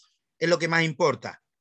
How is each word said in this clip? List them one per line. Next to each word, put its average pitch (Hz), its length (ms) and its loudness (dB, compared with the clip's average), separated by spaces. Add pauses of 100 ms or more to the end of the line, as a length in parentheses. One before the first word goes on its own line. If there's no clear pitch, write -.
(380)
es 165 120 -2
lo 170 100 2
que 165 80 -2
más 165 160 2
importa. 139 580 -2 (200)